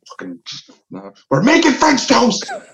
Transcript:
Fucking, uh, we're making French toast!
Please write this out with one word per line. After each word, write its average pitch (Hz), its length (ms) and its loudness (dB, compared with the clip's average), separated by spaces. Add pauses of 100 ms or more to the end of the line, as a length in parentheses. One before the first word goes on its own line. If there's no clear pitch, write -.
Fucking, 87 320 -18 (560)
uh, 98 140 -18 (200)
we're 143 120 0
making 311 300 4
French 294 360 0
toast! 240 420 0 (240)